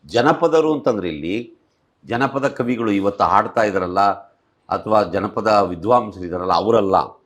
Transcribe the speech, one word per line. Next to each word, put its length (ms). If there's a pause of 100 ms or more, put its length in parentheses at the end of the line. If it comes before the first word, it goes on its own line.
ಜನಪದರು 680
ಅಂತಂದ್ರೆ 340
ಇಲ್ಲಿ 460 (500)
ಜನಪದ 440
ಕವಿಗಳು 440
ಇವತ್ತು 320
ಹಾಡ್ತಾ 380
ಇದ್ದಾರಲ್ಲ, 380 (680)
ಅಥವಾ 340
ಜನಪದ 440 (220)
ವಿದ್ವಾಂಸರು 560
ಇದ್ದಾರಲ್ಲ, 280
ಅವರಲ್ಲ. 420 (320)